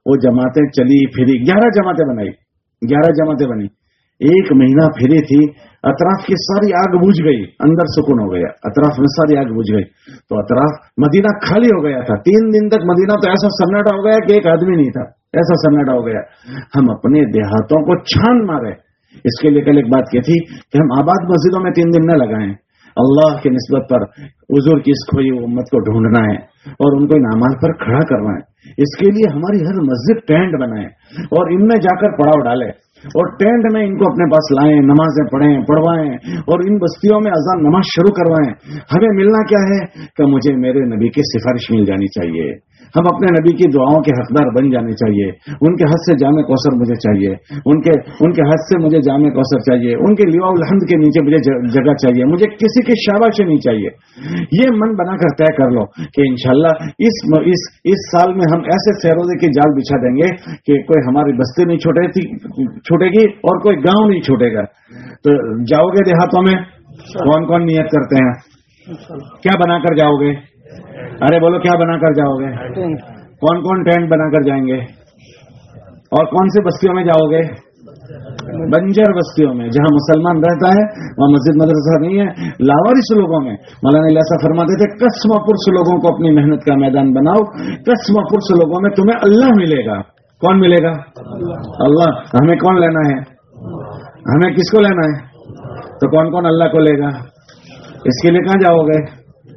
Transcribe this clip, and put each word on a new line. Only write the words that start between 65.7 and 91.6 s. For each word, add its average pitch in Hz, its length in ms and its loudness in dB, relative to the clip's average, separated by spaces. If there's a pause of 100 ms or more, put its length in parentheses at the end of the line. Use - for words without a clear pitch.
گے 190 180 2
دیہاتوں 180 360 2
میں؟ 190 220 0 (600)
کون 156 240 0
کون 170 180 0
نیت 160 260 -2
کرتے 139 240 -2
ہیں؟ 127 180 2 (1080)
کیا 185 220 0
بنا 170 120 0
کر 165 180 0
جاؤ 147 200 2
گے؟ 143 160 -2 (880)
ارے 160 180 2
بولو، 170 200 2
کیا 175 200 0
بنا 165 180 0
کر 151 160 2
جاؤ 139 260 -2
گے؟ 135 160 -8 (720)
کون 165 380 -4
کون 185 200 -4
ٹینٹ 170 260 0
بنا 156 220 0
کر 151 100 2
جائیں 135 260 -2
گے؟ 131 100 -4 (1300)
اور 156 140 2
کون 185 220 0
سی 202 160 0
بستیوں 180 300 -2
میں 180 100 -2
جاؤ 160 280 2
گے؟ 165 100 0 (1300)
بنجر 196 420 2
بستیوں 151 400 0
میں، 117 160 -6
جہاں 143 240 2
مسلمان 160 440 2
رہتا 170 320 2
ہے 196 120 4 (360)
وہاں 139 120 2
مسجد 143 320 4
مدرسہ 156 380 2
نہیں 185 200 -2
ہے۔ 175 280 -4 (120)
لاوارث 208 580 2
لوگوں 160 240 0
میں 123 120 -8 (300)
مولانا 151 220 2
الیاس 156 180 4
صاحب 160 180 -2
فرماتے 170 360 0
تھے، 202 200 0
"قسم 233 320 0
پرس 208 420 -2
لوگوں 180 300 0
کو 170 140 0
اپنی 160 160 0
محنت 151 320 2
کا 143 120 0
میدان 135 380 0
بناؤ، 165 300 2 (200)
قسم - 500 -2
پرس 208 380 -2
لوگوں 170 300 2
میں 202 80 0
تمہیں 202 320 0
اللہ 220 340 4
ملے 156 300 0
گا۔" 104 160 -6 (400)
کون 190 180 2
ملے 175 240 4
گا؟ 165 80 -2 (880)